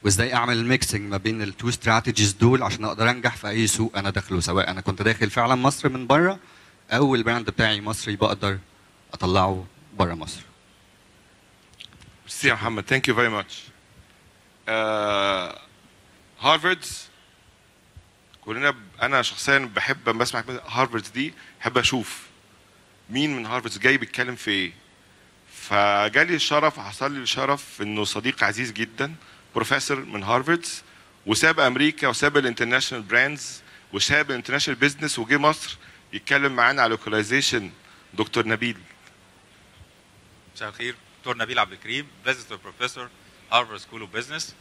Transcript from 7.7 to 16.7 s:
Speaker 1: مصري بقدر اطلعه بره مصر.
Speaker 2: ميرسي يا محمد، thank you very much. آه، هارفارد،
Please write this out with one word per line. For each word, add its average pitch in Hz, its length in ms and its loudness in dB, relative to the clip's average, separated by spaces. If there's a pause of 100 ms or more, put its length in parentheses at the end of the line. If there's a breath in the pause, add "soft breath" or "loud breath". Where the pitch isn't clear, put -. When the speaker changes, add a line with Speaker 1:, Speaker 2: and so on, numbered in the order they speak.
Speaker 1:
مصري 107 360 -4
بقدر 101 420 0 (540)
اطلعه 95 540 2 (320)
بره 87 160 2
مصر. - 260 -12 (1800)
Speaker 2:
ميرسي - 260 0
يا 123 60 6
محمد، 107 300 -2
thank 135 280 2
you 107 40 4
very 113 260 2
much. - 120 -10 (1120)
آه، 104 920 0 (800)
هارفارد، 160 440 2 (1600)